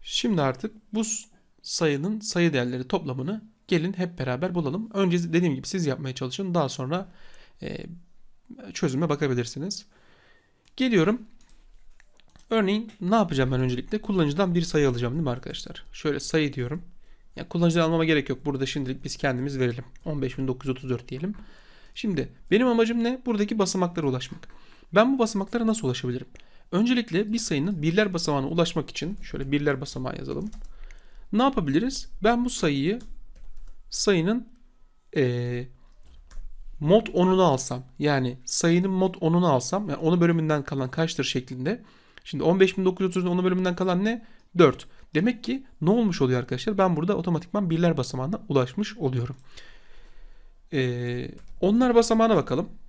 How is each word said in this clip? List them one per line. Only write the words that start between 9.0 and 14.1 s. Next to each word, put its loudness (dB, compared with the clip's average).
bakabilirsiniz. -2
Geliyorum. 4
Örneğin 2
ne 2
yapacağım 2
ben 2
öncelikle? -2
Kullanıcıdan 0